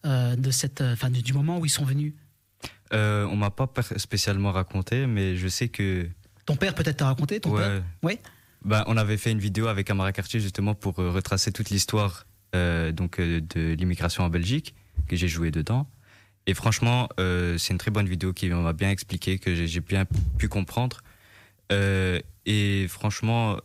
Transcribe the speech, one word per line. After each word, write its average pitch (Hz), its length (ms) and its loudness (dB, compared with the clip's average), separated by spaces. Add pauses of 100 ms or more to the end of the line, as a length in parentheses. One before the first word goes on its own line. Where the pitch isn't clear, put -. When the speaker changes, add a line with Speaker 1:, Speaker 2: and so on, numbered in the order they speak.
Speaker 1:
euh, 123 300 2
de 131 160 0
cette, - 300 -2
euh, 123 100 2
enfin, 127 180 0
du, 123 100 0
du 120 120 -2
moment 156 260 0
où 165 80 -2
ils - 40 0
sont 151 140 0
venus ? 147 280 0 (800)
Speaker 2:
Euh, 104 340 2
on 104 100 -2
m'a 101 140 2
pas 135 160 -2
per-, - 320 -4
spécialement 101 540 0
raconté, 95 540 0
mais 98 300 0
je 92 120 -2
sais 120 200 -2
que 92 400 -2 (380)
Speaker 1:
Ton 147 100 0
père 190 180 0
peut-être 151 240 0
t'a 143 80 2
raconté, 143 340 0
ton 160 100 0
Speaker 2:
Ouais. 104 120 2
Speaker 1:
père ? 101 200 0 (200)
Oui. 196 160 0 (460)
Speaker 2:
Ben, 107 220 2
on 113 100 2
avait 107 200 2
fait 110 160 0
une 107 80 2
vidéo 104 260 0
avec 98 240 0
Amara 95 220 2
Cartier 101 280 -4
justement 101 340 0
pour, 95 260 -4
euh, 90 100 2
retracer 95 400 0
toute 107 200 -4
l'histoire, 101 540 0 (300)
euh, 85 380 2
donc, 87 260 -2
euh, 85 220 2 (140)
de 80 200 2
l'immigration 87 480 0
en 87 60 2
Belgique, 87 460 0 (340)
que - 80 0
j'ai 87 120 2
joué 82 220 0
dedans. 120 380 0 (580)
Et 92 80 2
franchement, 120 540 2 (100)
euh, 90 400 0
c'est - 140 -2
une 87 60 0
très 110 120 -4
bonne 101 180 0
vidéo 92 240 -2
qui 92 160 -2
m'a 85 260 2
bien 98 160 0
expliqué, 95 480 -2
que 90 180 -2
j'ai, 85 100 0
j'ai 82 140 -2
bien 95 240 0 (340)
pu - 100 2
comprendre. 117 520 -2 (720)
Euh, 95 480 2 (260)
et 101 420 2
franchement 110 760 0